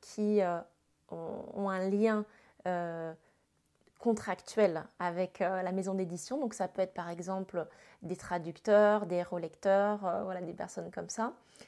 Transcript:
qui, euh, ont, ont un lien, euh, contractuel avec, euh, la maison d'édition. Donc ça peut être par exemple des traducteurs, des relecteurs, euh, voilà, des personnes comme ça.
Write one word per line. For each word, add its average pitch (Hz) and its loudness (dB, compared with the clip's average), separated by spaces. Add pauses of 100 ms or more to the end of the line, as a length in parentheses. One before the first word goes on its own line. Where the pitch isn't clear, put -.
qui, 208 2
euh, 175 0 (500)
ont, 165 -8 (100)
ont 196 -2
un 190 0
lien, 214 4 (400)
euh, 170 -4 (840)
contractuel 202 2 (140)
avec, 180 -2
euh, 185 0
la 180 -2
maison 190 -2
d'édition. 190 -4
Donc 247 -4
ça 185 -4
peut 190 -2
être 185 -4
par 170 -8
exemple 180 -6 (360)
des 175 -6
traducteurs, 202 4
des 175 0
relecteurs, 196 0
euh, 196 0
voilà, 185 -6
des 170 -8
personnes 175 -8
comme 175 -8
ça. 233 -4 (360)